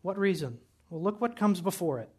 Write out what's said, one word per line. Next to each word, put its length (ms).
What 160
reason? 400
Well, 120
look 180
what 160
comes 240
before 400
it. 180